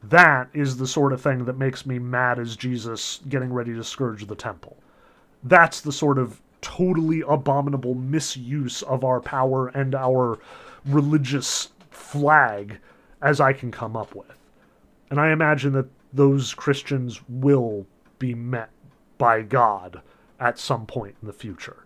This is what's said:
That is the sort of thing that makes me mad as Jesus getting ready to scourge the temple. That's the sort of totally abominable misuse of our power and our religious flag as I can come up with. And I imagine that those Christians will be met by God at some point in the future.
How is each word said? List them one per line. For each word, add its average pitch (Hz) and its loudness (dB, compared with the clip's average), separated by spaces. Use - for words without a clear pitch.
That 143 8
is 135 -2
the 131 -4
sort 139 2
of 127 -4
thing 127 0
that 127 -6
makes 131 -2
me 127 -4
mad 123 0
as 117 -8
Jesus 117 -6
getting 127 -4
ready 120 -4
to 113 -8
scourge 110 -6
the 104 -10
temple. - -14
That's 170 4
the 147 -6
sort 143 2
of 123 -4
totally 165 0
abominable 139 0
misuse 131 -6
of 131 -2
our 127 0
power 131 -2
and 135 -4
our 127 0
religious 143 0
flag 123 2
as 143 2
I 135 4
can 127 -6
come 113 -8
up 104 -10
with. - -20
And 139 0
I 156 4
imagine 151 2
that 135 0
those 139 4
Christians 135 -4
will 120 0
be 123 -4
met 117 -8
by 117 4
God 101 0
at 120 -2
some 113 -4
point 101 -10
in 107 -16
the 104 -14
future. - -16